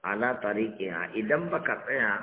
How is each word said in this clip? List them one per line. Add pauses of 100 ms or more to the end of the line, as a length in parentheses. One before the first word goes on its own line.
ala
tariqiha,
idan
baka
tsaya, (120)